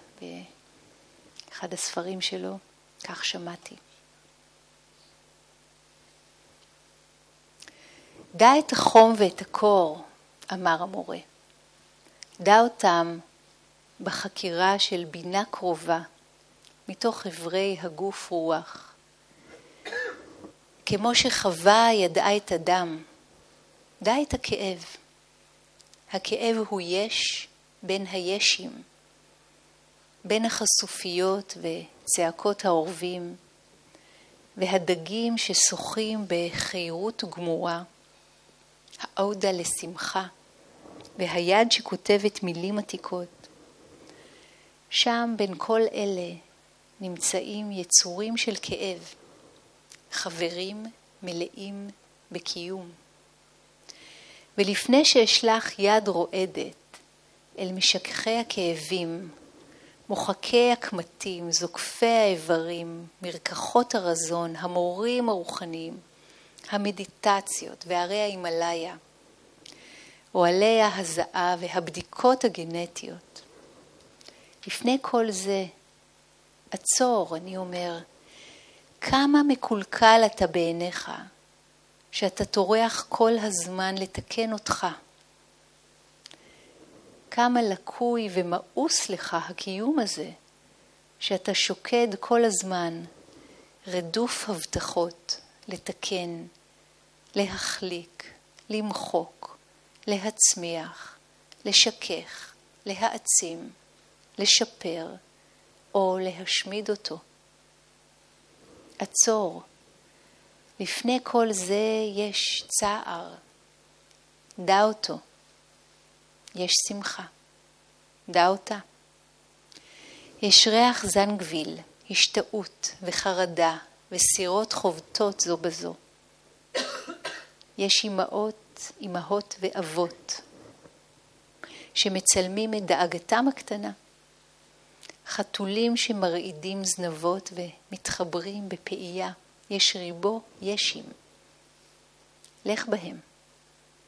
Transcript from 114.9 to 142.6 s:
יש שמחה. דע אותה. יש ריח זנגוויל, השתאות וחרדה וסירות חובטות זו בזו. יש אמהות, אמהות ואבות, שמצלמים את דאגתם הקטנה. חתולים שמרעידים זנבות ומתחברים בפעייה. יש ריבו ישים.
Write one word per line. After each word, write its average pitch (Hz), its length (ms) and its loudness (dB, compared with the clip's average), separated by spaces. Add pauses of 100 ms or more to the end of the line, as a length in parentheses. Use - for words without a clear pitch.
יש 180 160 -4 (160)
שמחה. 202 360 -8 (1040)
דע 175 180 6
אותה. 196 300 -2 (1600)
יש 208 260 8
ריח 233 380 4
זנגוויל, 175 720 0 (320)
השתאות - 800 0 (100)
וחרדה 175 760 0 (340)
וסירות 190 640 2
חובטות 196 640 0
זו 170 180 0
בזו. 170 380 -6 (1800)
יש 196 280 2
אמהות, 208 840 -4 (100)
אמהות 196 580 -4
ואבות, 170 800 -4 (1500)
שמצלמים 196 800 2
את 208 120 -4
דאגתם 175 640 2
הקטנה. 208 440 -4 (1400)
חתולים 208 680 -2
שמרעידים 190 880 -2
זנבות 175 680 -2
ומתחברים 180 1160 -8
בפעייה. 185 640 -8 (380)
יש 196 260 2
ריבו 180 460 -4 (200)
ישים. 196 440 -4 (1600)